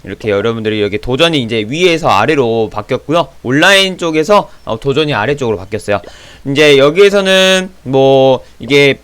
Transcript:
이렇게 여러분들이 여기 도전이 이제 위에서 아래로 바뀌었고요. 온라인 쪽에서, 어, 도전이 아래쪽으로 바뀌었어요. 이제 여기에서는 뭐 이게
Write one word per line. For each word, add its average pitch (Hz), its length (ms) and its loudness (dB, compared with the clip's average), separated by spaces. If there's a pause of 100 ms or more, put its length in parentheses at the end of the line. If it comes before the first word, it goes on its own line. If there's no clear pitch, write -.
이렇게 101 240 -8
여러분들이 107 520 -2
여기 101 160 -4
도전이 135 460 -2
이제 110 240 -4
위에서 160 400 0
아래로 113 640 0
바뀌었고요. 135 560 -4 (160)
온라인 185 540 0
쪽에서, 170 520 0 (140)
어, 110 160 -8
도전이 143 340 -2
아래쪽으로 117 440 -4
바뀌었어요. 101 420 -6 (500)
이제 143 280 4
여기에서는 190 920 2 (140)
뭐 135 640 2 (140)
이게 139 440 2